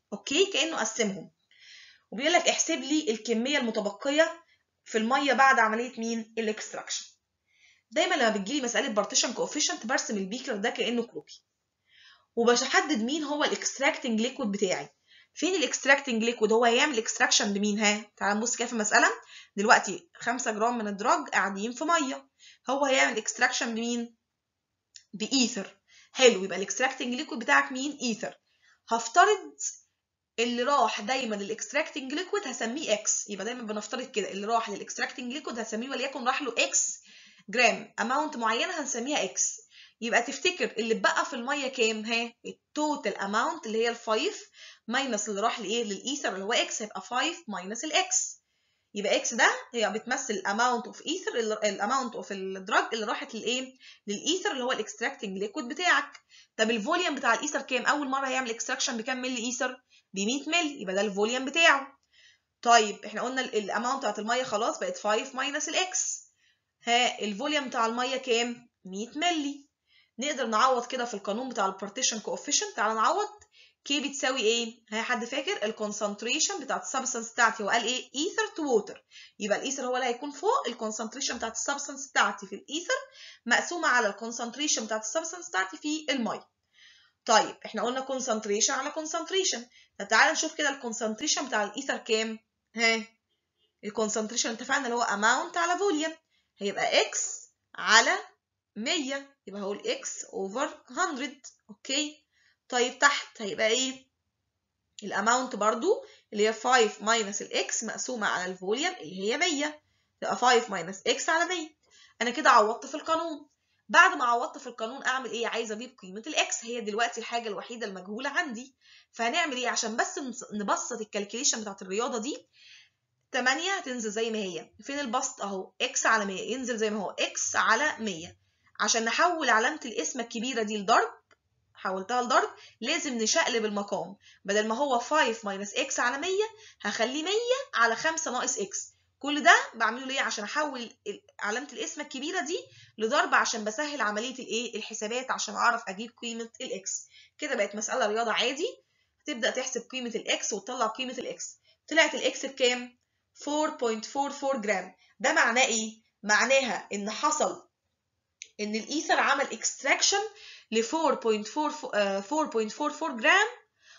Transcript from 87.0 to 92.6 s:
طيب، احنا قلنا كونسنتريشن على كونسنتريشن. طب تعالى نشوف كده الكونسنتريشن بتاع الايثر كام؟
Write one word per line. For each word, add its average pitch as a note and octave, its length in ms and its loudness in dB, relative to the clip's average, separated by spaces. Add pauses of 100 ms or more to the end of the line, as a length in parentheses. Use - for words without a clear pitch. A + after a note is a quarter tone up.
طيب، G#3 320 6 (100)
احنا G#3 160 -4
قلنا B3+ 180 0
كونسنتريشن A#3+ 720 0
على C4+ 180 -2
كونسنتريشن. D#4 760 -2 (320)
طب G3+ 100 -6
تعالى C4 240 6
نشوف D#4 220 -2
كده D4 160 2
الكونسنتريشن B3 760 -2
بتاع G#3+ 180 0
الايثر C4 320 -4
كام؟ A3 420 0 (380)